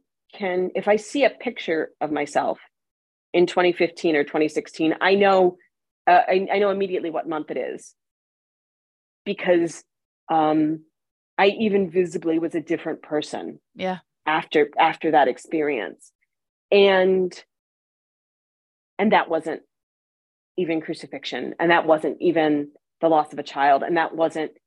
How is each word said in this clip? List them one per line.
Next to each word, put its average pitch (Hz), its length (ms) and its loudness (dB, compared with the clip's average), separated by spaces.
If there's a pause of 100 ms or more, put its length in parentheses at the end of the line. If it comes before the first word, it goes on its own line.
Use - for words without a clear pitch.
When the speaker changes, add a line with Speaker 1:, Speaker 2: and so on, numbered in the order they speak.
(320)
Speaker 1:
can, 185 420 -4
if 190 140 -6
I 214 80 4
see 262 280 -2
a 226 60 4
picture - 600 -6 (100)
of 151 120 -4
myself 143 460 -2 (720)
in 175 140 4
twenty 180 260 2
fifteen 170 440 -2
or 143 80 2
twenty 156 240 -2
sixteen, 160 520 -4
I 185 140 2
know, 190 420 4 (500)
uh, 175 220 6
I, 190 240 2
I 196 60 0
know 202 120 2
immediately 185 400 -4
what 156 180 -6
month 156 220 -6
it 151 60 -8
is - 380 -10 (1300)
because, 180 580 -2 (480)
um, 156 540 0 (540)
I 190 80 4
even 202 440 0
visibly 165 480 -2
was 160 160 -4
a 165 60 -4
different 160 420 -6
person 147 580 -8 (140)
Speaker 2:
Yeah. 185 240 -6 (280)
Speaker 1:
after, 156 520 0
after 160 340 2
that 143 160 6
experience. 127 840 -4 (580)
And, 190 640 4 (1700)
and 202 140 0
that 170 180 2
wasn't 160 320 -6 (920)
even 165 260 -2
crucifixion. - 760 -10
And 170 120 0
that 170 160 2
wasn't 156 340 0
even 151 500 0 (300)
the 165 80 2
loss 151 240 2
of 139 60 -14
a 147 40 -8
child. 139 400 2
And 170 140 -2
that 160 180 -2
wasn't 156 380 -2 (140)